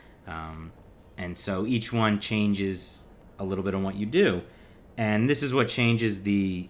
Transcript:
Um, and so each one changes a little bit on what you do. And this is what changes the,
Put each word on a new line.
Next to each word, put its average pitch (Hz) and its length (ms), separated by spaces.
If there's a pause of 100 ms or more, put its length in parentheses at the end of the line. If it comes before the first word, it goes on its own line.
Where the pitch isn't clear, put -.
(260)
Um, 80 460 (460)
and 87 180
so 98 300
each 120 260
one 110 260
changes 101 880 (300)
a 101 60
little 95 200
bit 95 100
on 95 80
what 95 140
you 104 100
do. 123 360 (540)
And 110 320
this 143 140
is 135 100
what 127 160
changes 113 540
the, 95 480